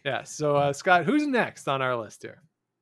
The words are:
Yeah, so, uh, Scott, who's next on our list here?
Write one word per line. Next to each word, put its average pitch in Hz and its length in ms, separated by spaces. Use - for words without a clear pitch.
Yeah, 127 180
so, 147 320
uh, 143 180
Scott, 175 320
who's 294 200
next 226 420
on 139 140
our 127 140
list 110 260
here? 110 220